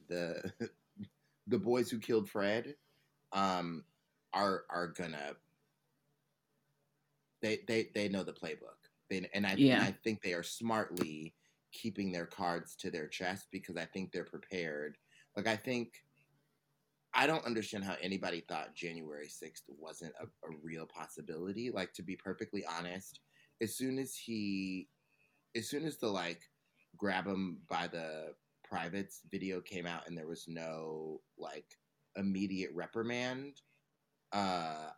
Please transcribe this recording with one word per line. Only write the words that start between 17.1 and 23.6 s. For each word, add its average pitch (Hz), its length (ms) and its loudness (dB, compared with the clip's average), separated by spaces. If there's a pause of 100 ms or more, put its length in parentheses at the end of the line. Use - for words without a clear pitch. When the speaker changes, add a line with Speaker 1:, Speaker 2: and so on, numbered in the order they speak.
Speaker 1:
I 127 120 8
don't 156 180 4
understand 110 400 0
how 92 160 -2
anybody 92 400 0
thought 80 340 -6
January 78 540 -6
sixth - 400 -14
wasn't 78 500 -12
a, 80 60 -8
a - 260 -12 (120)
real 80 240 -6
possibility. 82 840 -6
Like, 95 240 -2
to 98 80 -10
be 87 140 -6
perfectly 98 480 -4
honest, 87 560 -6 (400)